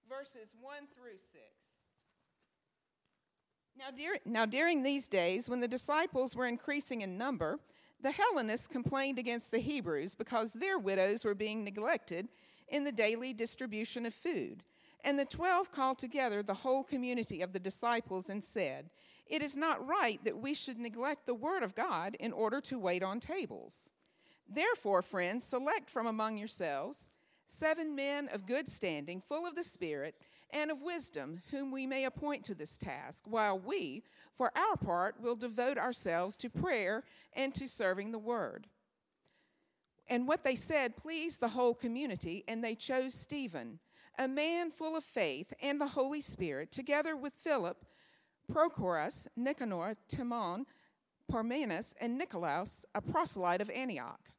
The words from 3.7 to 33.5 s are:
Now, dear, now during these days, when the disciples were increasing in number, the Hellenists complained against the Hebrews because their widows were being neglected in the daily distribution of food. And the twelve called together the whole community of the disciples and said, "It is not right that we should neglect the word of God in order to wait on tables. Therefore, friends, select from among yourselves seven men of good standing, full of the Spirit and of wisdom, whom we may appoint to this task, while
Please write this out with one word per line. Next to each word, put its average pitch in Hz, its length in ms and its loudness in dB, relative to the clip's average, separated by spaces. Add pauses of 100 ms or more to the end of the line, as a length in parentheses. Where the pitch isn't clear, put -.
Now, 262 140 -10
dear, 294 360 -4
now 226 200 4
during 285 380 4
these 277 240 2
days, 185 420 4
when 247 100 0
the 240 80 2
disciples 262 680 2
were 247 100 0
increasing 247 560 -2
in 185 160 -4
number, 233 420 0 (400)
the 262 120 0
Hellenists 277 560 2
complained 269 500 0
against 240 320 -2
the 220 80 2
Hebrews 190 560 0
because 226 400 0
their 381 240 0
widows 196 480 4
were 208 80 4
being 214 300 -2
neglected 208 640 -2 (400)
in 285 160 2
the 285 80 0
daily 226 420 2
distribution 233 720 -2
of 226 80 -2
food. 208 480 -2 (420)
And 277 140 4
the 277 80 4
twelve 359 460 2
called 262 260 2
together 233 460 0
the 202 100 0
whole 262 300 2
community 247 580 -2
of 185 120 -4
the 190 60 -2
disciples 190 680 0
and 202 140 -4
said, 147 480 -2 (340)
"It 302 160 0
is 285 160 -2
not 311 300 2
right 294 380 2
that - 120 0
we 269 160 -2
should 254 240 -4
neglect 240 480 -4
the 269 80 0
word 294 300 0
of 190 100 -2
God 214 460 0
in 226 140 -2
order 220 280 2
to 262 160 -4
wait 180 240 2
on 190 180 -2
tables. 208 680 -6 (580)
Therefore, 202 540 4
friends, 190 420 0
select 285 460 0
from 226 160 0
among 220 320 0
yourselves 185 720 -4 (380)
seven 311 460 0
men 277 380 0
of 196 140 -4
good 254 240 2
standing, 165 500 -2
full 311 260 -4
of 330 100 -6
the 349 80 -2
Spirit 151 520 -2 (360)
and 302 200 0
of 277 100 -4
wisdom, 180 600 -4 (100)
whom 277 180 -2
we 262 160 -4
may 269 200 0
appoint 285 400 -2
to 196 100 -4
this 151 220 -8
task, 139 500 -8
while 208 320 4